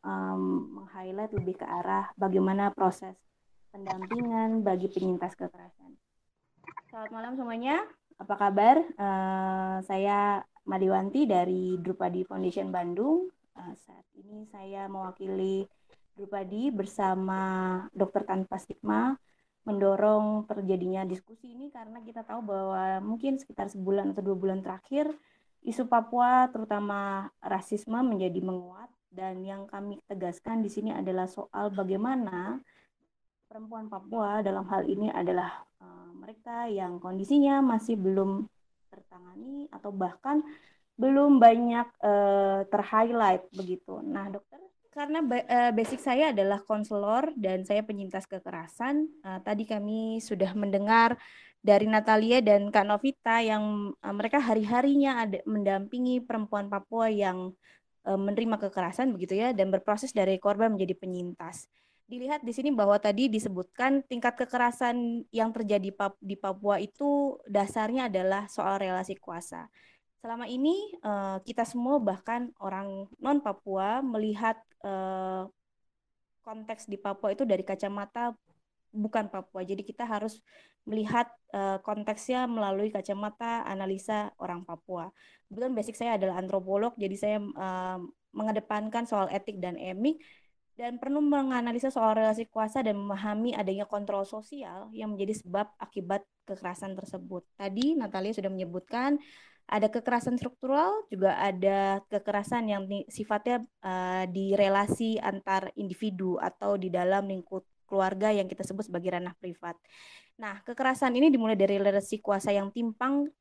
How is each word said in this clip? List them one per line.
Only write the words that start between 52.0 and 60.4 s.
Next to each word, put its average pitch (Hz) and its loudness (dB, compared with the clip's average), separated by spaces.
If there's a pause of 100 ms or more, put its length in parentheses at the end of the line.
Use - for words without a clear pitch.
dan 208 6
Kak 208 6
Novita 226 2
yang, 208 0
eh, 196 -6
mereka 220 2
hari-harinya 240 4
ada 196 -4
mendampingi 214 0
perempuan 208 -4
Papua 220 0
yang, 185 0 (560)
eh, 196 2
menerima 208 0
kekerasan 196 -2
begitu 185 -4
ya, 233 2
dan 196 2
berproses 208 0
dari 190 2
korban 208 2